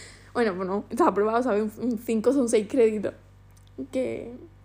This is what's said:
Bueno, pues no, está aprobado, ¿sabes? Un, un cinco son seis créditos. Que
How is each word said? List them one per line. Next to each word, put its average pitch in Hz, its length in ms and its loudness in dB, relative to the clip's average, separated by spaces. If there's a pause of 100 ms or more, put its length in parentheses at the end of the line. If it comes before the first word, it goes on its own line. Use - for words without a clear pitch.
(340)
Bueno, 220 200 0
pues 185 140 -4
no, 196 220 -2
está 311 180 2
aprobado, 220 340 2
¿sabes? 214 360 0
Un, 240 160 -2
un 220 40 -4
cinco 226 360 0
son 254 160 2
seis 220 200 2
créditos. 220 440 2 (800)
Que 240 400 -4 (320)